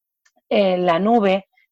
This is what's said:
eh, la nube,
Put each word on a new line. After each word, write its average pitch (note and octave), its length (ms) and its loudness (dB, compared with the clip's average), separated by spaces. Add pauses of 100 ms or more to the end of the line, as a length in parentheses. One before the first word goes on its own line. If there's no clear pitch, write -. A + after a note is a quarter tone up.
(480)
eh, G3 300 0
la F3 200 0
nube, G3+ 500 0 (240)